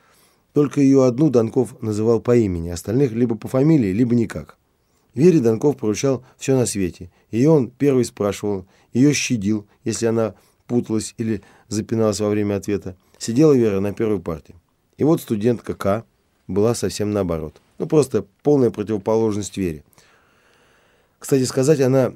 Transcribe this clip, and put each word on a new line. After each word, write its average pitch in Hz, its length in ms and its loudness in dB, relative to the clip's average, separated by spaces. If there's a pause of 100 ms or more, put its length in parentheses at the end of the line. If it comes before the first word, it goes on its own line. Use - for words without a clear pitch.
(540)
Только 147 260 0
её 135 240 6
одну 127 260 2
Донков 117 520 0
называл 110 400 0
по 123 140 2
имени, 90 340 0
остальных 107 420 -2
либо 117 240 -2
по 113 120 -12
фамилии, 135 440 2
либо 117 240 0
никак. 95 420 -4 (580)
Вере 165 240 6
Донков 117 380 2
поручал 127 460 -2 (140)
всё 135 200 0
на 120 80 2
свете. 92 460 -6 (180)
Её 135 240 2
он 135 160 2
первый 131 360 0
спрашивал, 101 600 -4 (280)
её 139 180 4
щадил, 107 560 -2 (160)
если 117 220 -4
она 113 300 -2 (320)
путалась 110 500 -4
или 110 240 -4 (260)
запиналась 107 520 -2
во 107 100 -2
время 104 260 -2
ответа. 95 400 -6 (220)
Сидела 139 360 2
Вера 110 260 2
на 98 140 -2
первой 107 260 -2
парте. 82 360 -10 (420)
И - 60 -2
вот 160 180 2
студентка 110 520 -2
К 101 320 -4 (420)
была 107 260 0
совсем 104 380 -4
наоборот. 85 500 -6 (180)
Ну, 160 80 -6
просто 135 380 0 (180)
полная 139 260 4
противоположность 104 880 -4
Вере. 82 260 -4 (1400)
Кстати 131 200 2
сказать, 131 360 0
она 131 360 2